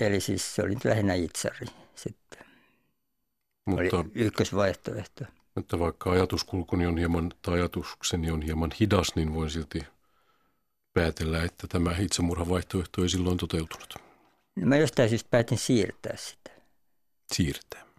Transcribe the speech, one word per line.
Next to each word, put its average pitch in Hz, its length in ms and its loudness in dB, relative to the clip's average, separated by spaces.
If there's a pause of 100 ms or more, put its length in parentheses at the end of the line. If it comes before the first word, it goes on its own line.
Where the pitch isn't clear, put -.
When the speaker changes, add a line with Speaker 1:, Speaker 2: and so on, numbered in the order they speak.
Speaker 1:
eli 101 200 2
siis - 340 -4
se 107 80 0
oli 95 120 0
nyt - 100 -8
lähinnä 107 300 4
itsari - 520 -4 (280)
sitten. - 520 -14 (1200)
Speaker 2:
Mutta 92 300 2
Speaker 1:
Oli 85 180 -2
ykkösvaihtoehto. 104 1120 -2 (320)
Speaker 2:
että 92 220 -4
vaikka 85 320 -2
ajatuskulkuni 90 760 2
on 85 120 2
hieman, 85 340 0 (100)
tai 87 120 0
ajatukseni 87 760 -2
on 78 120 -2
hieman 78 280 0 (100)
hidas, 98 360 4
niin 78 180 0
voin 78 160 -2
silti 80 300 -6 (1120)
päätellä, 82 480 0
että - 240 -6
tämä 85 320 0
itsemurhavaihtoehto 87 1040 0
ei 90 60 2
silloin 90 280 2
toteutunut. 85 580 -6 (600)
Speaker 1:
No - 100 0
mä 139 100 4
jostain 143 320 4
syystä 113 220 0
päätin 117 280 2
siirtää - 580 0
sitä. - 340 -16 (840)
Speaker 2:
Siirtää? - 520 -2 (140)